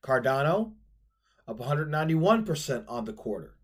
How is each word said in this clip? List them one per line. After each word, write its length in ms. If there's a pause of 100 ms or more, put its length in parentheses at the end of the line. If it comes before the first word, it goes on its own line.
Cardano, 680 (720)
up 140
a 40
hundred 240
ninety-one 560
percent 440
on 160
the 80
quarter. 520